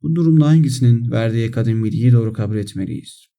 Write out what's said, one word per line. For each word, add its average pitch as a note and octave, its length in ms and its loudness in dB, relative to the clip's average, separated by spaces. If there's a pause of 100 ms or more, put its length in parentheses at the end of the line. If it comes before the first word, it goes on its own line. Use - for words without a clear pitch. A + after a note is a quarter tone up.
Bu D#3+ 140 -4
durumda D#3+ 300 4
hangisinin B2 680 2
verdiği A2+ 400 -2
kadim A2+ 320 -2
bilgiyi A2 280 0
doğru A2+ 220 0
kabul G#2+ 240 -6
etmeliyiz? - 680 -10 (120)